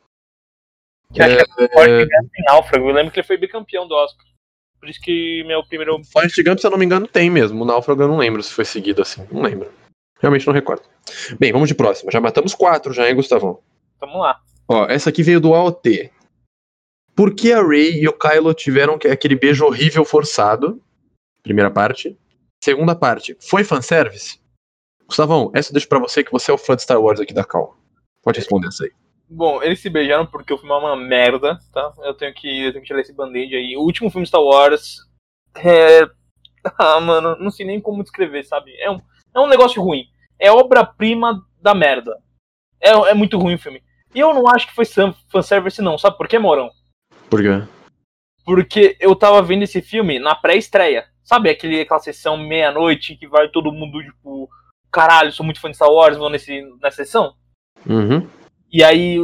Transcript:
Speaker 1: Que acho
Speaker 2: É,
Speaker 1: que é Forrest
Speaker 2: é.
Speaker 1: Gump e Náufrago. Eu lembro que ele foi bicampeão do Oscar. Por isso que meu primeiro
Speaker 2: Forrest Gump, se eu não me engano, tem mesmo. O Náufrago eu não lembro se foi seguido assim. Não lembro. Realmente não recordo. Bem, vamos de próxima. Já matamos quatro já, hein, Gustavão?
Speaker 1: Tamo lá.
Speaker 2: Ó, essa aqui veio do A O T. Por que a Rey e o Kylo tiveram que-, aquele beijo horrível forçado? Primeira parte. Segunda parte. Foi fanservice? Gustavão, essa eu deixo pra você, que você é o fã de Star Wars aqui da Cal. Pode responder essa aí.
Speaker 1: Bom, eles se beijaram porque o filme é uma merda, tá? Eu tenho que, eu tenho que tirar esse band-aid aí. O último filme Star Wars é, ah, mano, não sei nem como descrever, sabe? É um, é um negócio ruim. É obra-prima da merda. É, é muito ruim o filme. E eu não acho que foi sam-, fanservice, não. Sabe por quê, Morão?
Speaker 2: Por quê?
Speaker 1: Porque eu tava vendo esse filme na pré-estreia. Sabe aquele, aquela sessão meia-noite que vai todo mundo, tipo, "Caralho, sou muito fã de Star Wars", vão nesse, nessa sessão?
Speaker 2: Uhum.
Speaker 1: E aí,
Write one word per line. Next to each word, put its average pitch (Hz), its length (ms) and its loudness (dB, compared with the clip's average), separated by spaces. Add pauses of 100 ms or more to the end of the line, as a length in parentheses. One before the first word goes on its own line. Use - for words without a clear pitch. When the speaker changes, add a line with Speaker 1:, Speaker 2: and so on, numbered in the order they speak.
(1120)
Speaker 1:
Que - 100 -2
acho - 160 4
Speaker 2:
É, - 60 6
Speaker 1:
que - 200 -4
é - 40 2
Forrest 466 440 6
Speaker 2:
é. 622 80 4
Speaker 1:
Gump - 160 -6
e 185 80 -8
Náufrago. 139 460 2
Eu 139 40 0
lembro 151 180 0
que 190 80 -6
ele - 60 -6
foi 190 120 -2
bicampeão 185 500 -10
do 160 60 -6
Oscar. 147 320 -4 (520)
Por 147 120 -20
isso - 100 -20
que 165 440 -6
meu 160 220 -6
primeiro 156 320 -6 (140)
Speaker 2:
Forrest 170 300 0
Gump, 180 160 0
se - 80 0
eu 190 40 0
não 190 80 -2
me 190 60 2
engano, 185 240 0
tem 175 220 2
mesmo. 113 320 0
O 120 40 -4
Náufrago 123 360 0
eu 143 60 2
não 156 100 -2
lembro 113 240 -2
se - 100 -16
foi 110 140 -4
seguido 101 340 -6
assim. 95 320 -8
Não 139 80 -8
lembro. - 320 -6 (480)
Realmente 139 260 0
não 147 80 0
recordo. 139 280 -4 (560)
Bem, 123 140 2
vamos 143 160 2
de - 60 -2
próxima. 98 360 -2
Já 113 100 -2
matamos 143 340 -2
quatro 160 380 0
já, 120 160 -2
hein, 127 60 0
Gustavão? 110 460 -2 (400)
Speaker 1:
Tamo 147 180 -14
lá. 156 220 -4 (260)
Speaker 2:
Ó, 110 200 0
essa 147 240 -2
aqui 170 120 -2
veio 170 180 4
do 160 140 4
A 170 100 2
O 175 80 -2
T. - 380 -2 (1040)
Por 208 200 2
que 226 180 2
a 226 120 4
Rey 151 360 2
e 156 80 2
o 151 40 -2
Kylo 160 400 2
tiveram 147 460 0
que-, 143 100 0
aquele 135 280 -2
beijo 139 280 2
horrível 147 400 0
forçado? 147 800 -2 (600)
Primeira 101 280 0
parte. 104 480 -4 (440)
Segunda 156 320 0
parte. 127 460 -4
Foi 196 240 -2
fanservice? 139 760 -4 (680)
Gustavão, 156 480 -2
essa 147 160 -4
eu - 20 -20
deixo 143 160 -2
pra 135 120 2
você, 123 220 -4
que - 100 -10
você 127 180 -4
é 143 40 2
o 139 40 0
fã 131 180 -2
de - 60 -6
Star 120 180 0
Wars 107 200 0
aqui 101 120 -10
da 98 120 -4
Cal. - 340 -8 (440)
Pode 117 180 -2
responder 95 280 -4
essa - 160 -14
aí. - 80 -12 (380)
Speaker 1:
Bom, 160 320 -4
eles 170 180 -4
se 202 80 -12
beijaram 156 380 -2
porque 147 260 -10
o 139 60 -4
filme 143 160 -6
é 143 40 0
uma 147 180 -6
merda, 127 640 0 (140)
tá? 147 260 -8
Eu 143 160 -10
tenho 139 200 -12
que, 135 300 -10
eu 131 80 -4
tenho 135 100 -14
que - 60 -20
tirar 139 120 -6
esse 131 120 -10
band-aid 131 420 -10
aí. 127 220 -8
O 147 60 -6
último 175 280 -4
filme 180 160 -8
Star 165 160 2
Wars 143 540 2 (580)
é, 165 460 6 (800)
ah, 156 220 2
mano, 165 380 -2
não 196 120 -8
sei 202 140 -12
nem 202 160 -8
como 202 220 -8
descrever, 147 420 -8
sabe? 139 360 -8
É 202 100 -6
um, 185 100 -8 (340)
é 254 60 0
um 285 60 2
negócio 247 360 4
ruim. 151 220 -4 (340)
É 196 120 4
obra-prima 233 960 2 (160)
da 202 140 2
merda. 127 420 0 (640)
É, 190 100 4
é 214 240 6
muito 208 240 -2
ruim 175 160 -2
o 165 40 -6
filme. 131 240 -20 (320)
E 247 60 -4
eu 311 120 4
não 247 160 2
acho 240 180 2
que - 80 -18
foi 226 100 -2
sam-, 196 300 0 (160)
fanservice, 190 520 -2
não. 160 160 -2
Sabe 202 180 0
por 156 100 -10
quê, 226 120 0
Morão? 147 320 0 (580)
Speaker 2:
Por 107 140 0
quê? 101 260 0 (760)
Speaker 1:
Porque 190 540 2
eu 190 160 4
tava 208 280 4
vendo 185 200 -2
esse 190 200 -6
filme 185 360 -4
na 147 160 0
pré-estreia. 170 720 0 (220)
Sabe 226 220 2
aquele, 156 320 -4
aquela 151 180 -2
sessão 156 380 -6
meia-noite 156 760 -2
que 147 140 -20
vai 151 220 2
todo 156 200 -4
mundo, 151 320 -12
tipo, 143 460 -18 (420)
"Caralho, 160 400 4
sou 160 140 -12
muito 160 160 -10
fã 165 100 -12
de 143 60 -18
Star 147 140 4
Wars", 156 260 6
vão 147 140 -6
nesse, 139 320 -10 (180)
nessa 139 240 -4
sessão? 196 300 -2 (520)
Speaker 2:
Uhum. 113 400 0 (460)
Speaker 1:
E 160 100 6
aí, 175 420 4